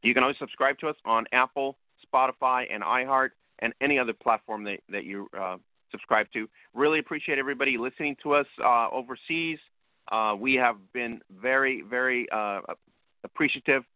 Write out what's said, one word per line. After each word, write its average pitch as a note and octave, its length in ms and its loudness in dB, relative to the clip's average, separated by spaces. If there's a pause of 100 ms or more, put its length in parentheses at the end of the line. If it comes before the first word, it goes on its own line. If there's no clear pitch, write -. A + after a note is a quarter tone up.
You A#2+ 100 4
can B2+ 80 8
always C#3 160 2
subscribe C3+ 420 -2
to D#3+ 80 -4
us D3+ 80 -4 (100)
on A2+ 280 2
Apple, C3+ 420 0 (300)
Spotify, B2+ 640 0
and G#2+ 120 -6
iHeart, C3 480 0 (280)
and A2+ 220 -4
any C#3 160 2
other A#2 160 0
platform A2 520 -2
that, G2+ 140 -8 (100)
that G2+ 160 -8
you, G2 220 -10 (100)
uh, F#2 200 -6 (340)
subscribe G#2+ 420 0
to. A2 140 -4 (280)
Really D3+ 240 2
appreciate D3+ 400 -4
everybody C3+ 400 -2
listening C3 420 -4
to D3 120 0
us, C#3+ 120 4 (180)
uh, A#2+ 280 4
overseas. D#3 680 -6 (540)
Uh, A2 280 2
we C3 140 0
have B2 240 2 (160)
been A#2+ 260 -6 (220)
very, C3 400 0
very, B2 500 -2
uh, G#2 300 -4 (600)
appreciative. C3+ 600 0 (120)